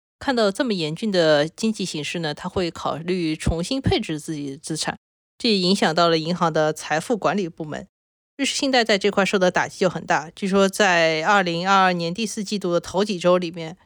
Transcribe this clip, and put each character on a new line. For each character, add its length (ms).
看 180
到 140
这 140
么 100
严 220
峻 160
的 360
经 260
济 100
形 180
势 180
呢， 140
他 140
会 240
考 240
虑 400
重 260
新 200
配 180
置 180
自 160
己 180
的 60
资 200
产， 200
这 120
也 80
影 180
响 180
到 140
了 100
银 180
行 160
的 200
财 280
富 180
管 180
理 140
部 160
门。 200
瑞 100
士 100
信 160
贷 140
在 120
这 140
块 140
受 120
的 140
打 160
击 120
就 100
很 160
大， 280
据 140
说 220
在 560
二 180
零 260
二 80
二 140
年 220
第 120
四 160
季 160
度 140
的 80
头 240
几 160
周 180
里 140
面， 340